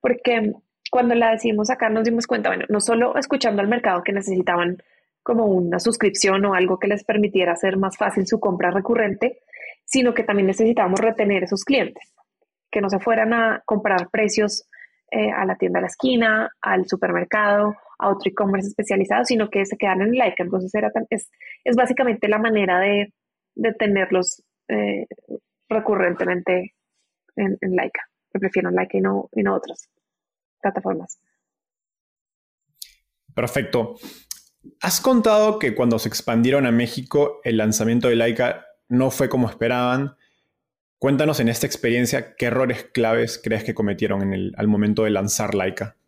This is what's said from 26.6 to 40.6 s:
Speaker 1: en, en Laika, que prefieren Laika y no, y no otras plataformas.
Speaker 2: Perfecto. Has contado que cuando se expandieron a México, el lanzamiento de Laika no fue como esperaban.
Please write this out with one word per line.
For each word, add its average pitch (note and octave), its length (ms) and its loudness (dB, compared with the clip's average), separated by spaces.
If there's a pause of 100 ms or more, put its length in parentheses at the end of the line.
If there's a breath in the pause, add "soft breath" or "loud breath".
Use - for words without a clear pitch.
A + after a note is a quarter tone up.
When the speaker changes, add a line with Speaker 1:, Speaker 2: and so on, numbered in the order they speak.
Speaker 1:
en, G2 260 -2
en F#3 160 -2
Laika, - 260 -4 (300)
que G3 60 -4
prefieren F3+ 380 -2
Laika F#3 200 -2
y G3 40 2
no, F#3+ 320 0
y G#3+ 100 -2
no F#3+ 140 0
otras - 340 -10 (720)
plataformas. F#3+ 560 -6 (2250 loud breath)
Speaker 2:
Perfecto. A#2+ 640 -2 (840 loud breath)
Has - 200 -2
contado G#3+ 580 4
que B2+ 160 -2
cuando A#2+ 240 2
se A#2+ 100 -4
expandieron B2 580 2
a A#2+ 40 2
México, C3 720 0
el A2+ 140 0
lanzamiento A2 520 2
de A#2+ 60 4
Laika A#2 520 0 (240)
no B2+ 200 2
fue B2+ 200 -2
como B2+ 180 0
esperaban. B2 680 -2 (840)